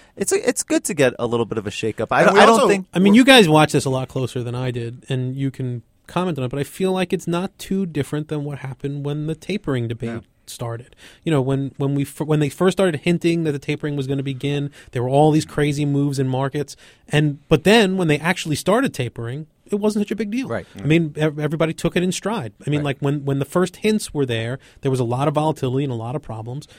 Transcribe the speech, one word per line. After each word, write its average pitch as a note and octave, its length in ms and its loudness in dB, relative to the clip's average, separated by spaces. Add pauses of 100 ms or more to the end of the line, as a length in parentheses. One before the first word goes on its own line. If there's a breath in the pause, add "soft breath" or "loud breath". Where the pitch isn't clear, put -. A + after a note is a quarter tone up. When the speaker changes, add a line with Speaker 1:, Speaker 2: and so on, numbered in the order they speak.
(160 loud breath)
Speaker 1:
it's - 160 -6
a, G4 160 -2
it's - 160 0
good D#4+ 220 0
to G3+ 100 -6
get C3 240 4
a A#2+ 80 -2
little A#2 180 0
bit G#2+ 140 -6
of G2+ 80 -4
a - 20 -6
shakeup. A2 420 -6
I C3 100 4
Speaker 2:
And - 60 6
Speaker 1:
don't, G3 80 6
Speaker 2:
we G3+ 60 8
Speaker 1:
I G#3 60 8
don't A3+ 80 8
Speaker 2:
also A#3 120 4
Speaker 1:
think F#3+ 280 0
Speaker 3:
I F3 40 2
mean, G3+ 140 6
you B3 100 10
guys B3 240 8
watch D3+ 260 6
this C#3 120 2
a C3+ 60 -2
lot C3 180 -4
closer B2+ 340 -4
than A#2+ 120 -8
I B2+ 160 -4
did, A#2+ 360 -10
and B2+ 280 -4
you C3+ 160 -4
can B2 320 -6 (240)
comment F3 320 -2
on C3 60 -4
it, B2 40 -4
but C#3 100 -6
I C#3+ 40 -4
feel F#3 280 -4
like F#3 220 -2
it's F3+ 140 -4
not E3+ 320 -4
too F#3+ 260 -4
different D3+ 420 -4
than D3+ 160 -6
what C#3+ 160 -10
happened C#3 460 -8
when D3+ 220 -6
the D#3+ 80 -6
tapering C#3 520 -4
debate A#2 220 -8
Speaker 2:
Yeah. - 100 -8 (280)
Speaker 3:
started. A#2 480 -12 (280 loud breath)
You E3 80 -2
know, C#3+ 120 4
when, C3+ 340 -2
when C#3 180 -2
we C#3+ 60 0
f-, - 200 -6
when D3+ 200 0
they C#3+ 80 0
first F3+ 280 2
started F3+ 240 0
hinting E3+ 420 0
that D#3 100 0
the C#3+ 60 -6
tapering D3 360 -6
was C3+ 120 -4
gonna C#3 160 -2
begin, C#3 480 -4 (200 loud breath)
there B2 120 -4
were B2+ 60 -2
all D3 220 6
these D3+ 140 4
crazy D3 400 0
moves C#3 340 0
in C3+ 80 0
markets, C3+ 480 -4 (320 loud breath)
and, D3 300 2 (120)
but D#3 160 4
then G3 320 6
when F3+ 120 0
they D3 100 4
actually E3 360 -2
started A3+ 400 0
tapering, A#2+ 500 -8 (200)
it - 100 -4
wasn't G#3 300 0
such - 60 -4
a A3 60 -4
big G#3 120 -4
deal. A#3+ 200 -4
Speaker 1:
Right. G#2 180 -6 (100)
Speaker 3:
I - 40 -12
mean, D#3 340 2
ev-, D3+ 240 0
everybody D#3 340 -2
took - 220 -2
it F3 80 0
in F#3 80 0
stride. F3 400 -6 (160)
I - 20 0
mean, D3 120 0
Speaker 1:
Right. D3 60 -2
Speaker 3:
like, C#3 120 -2
when, C#3+ 240 -2
when C#3 160 -2
the C#3 60 -2
first F3+ 320 -2
hints G#3+ 360 -2
were C#3+ 120 0
there, A#2+ 340 -4 (220 soft breath)
there C3+ 100 -2
was B2+ 80 2
a B2+ 60 0
lot B2 240 0
of C#3+ 60 0
volatility D3 500 0
and C3 80 -4
a - 20 -4
lot A#2 220 -6
of C#3+ 40 -12
problems, A#2 460 -12 (100)